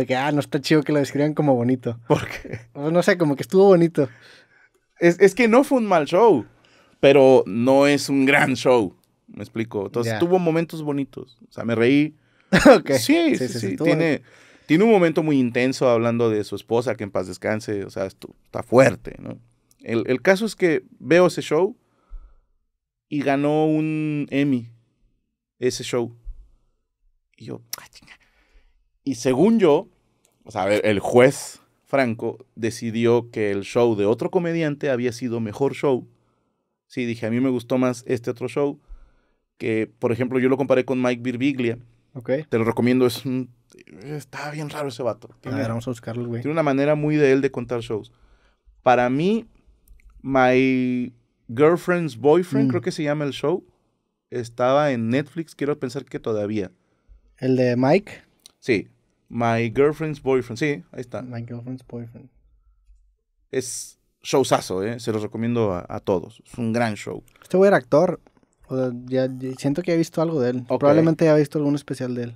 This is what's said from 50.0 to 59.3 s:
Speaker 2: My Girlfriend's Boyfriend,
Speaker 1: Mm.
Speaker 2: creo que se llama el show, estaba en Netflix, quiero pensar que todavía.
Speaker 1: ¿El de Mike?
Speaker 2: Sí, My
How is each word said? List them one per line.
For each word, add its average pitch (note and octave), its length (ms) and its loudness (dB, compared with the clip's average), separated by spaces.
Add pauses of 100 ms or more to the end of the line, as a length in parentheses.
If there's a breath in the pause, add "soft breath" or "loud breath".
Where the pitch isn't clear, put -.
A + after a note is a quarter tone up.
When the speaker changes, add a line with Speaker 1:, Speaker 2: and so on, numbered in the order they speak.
Speaker 2:
My B2+ 920 0 (360)
Girlfriend's D#3+ 680 0
Boyfriend, C#3 520 2
Speaker 1:
Mm. - 20 -2
Speaker 2:
creo F3 100 -2
que F#3 100 -6
se E3+ 140 -6
llama D3 200 -4
el C3+ 80 -6
show, D3+ 320 -4 (640)
estaba B2+ 640 0
en A2+ 180 -4
Netflix, D3+ 440 -6
quiero D3 240 -4
pensar C3+ 260 -8
que - 140 -12
todavía. G#2 540 -6 (640)
Speaker 1:
¿El C3 180 0
de B2 200 0
Mike? C#3 460 0 (380)
Speaker 2:
Sí, G2 280 -2 (400)
My A#2 460 -2